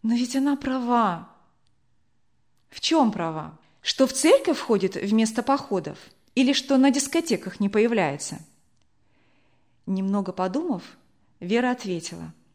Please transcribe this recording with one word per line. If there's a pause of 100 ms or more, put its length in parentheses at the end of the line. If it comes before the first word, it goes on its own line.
"Но
ведь
она
права". (1400)
"В
чем
права? (240)
Что
в
церковь
ходит
вместо
походов? (380)
Или
что
на
дискотеках
не
появляется?" (1500)
Немного
подумав, (560)
Вера
ответила (220)